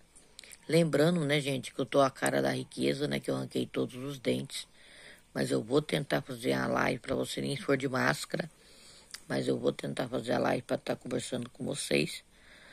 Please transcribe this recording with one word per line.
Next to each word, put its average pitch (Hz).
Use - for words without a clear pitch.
Lembrando, 160
né, 147
gente, 135
que -
eu 135
tô 139
a 135
cara 139
da 135
riqueza, 135
né, 139
que 131
eu 135
arranquei 131
todos 127
os 135
dentes. 127
Mas 135
eu 135
vou 123
tentar 151
fazer 131
a 131
live 131
pra 131
você, 127
nem 139
se -
for 139
de 135
máscara. 143
Mas 135
eu 131
vou 131
tentar 139
fazer 123
a 127
live 131
pra 131
tá -
conversando 123
com -
vocês, -